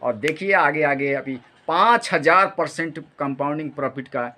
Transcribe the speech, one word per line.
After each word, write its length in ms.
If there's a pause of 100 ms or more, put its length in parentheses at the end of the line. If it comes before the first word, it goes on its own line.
और 140
देखिए 380
आगे 300
आगे 300
अभी 220 (320)
पाँच 440
हज़ार 460
परसेंट 400 (200)
कंपाउंडिंग 520
प्रॉफिट 380
का 180 (120)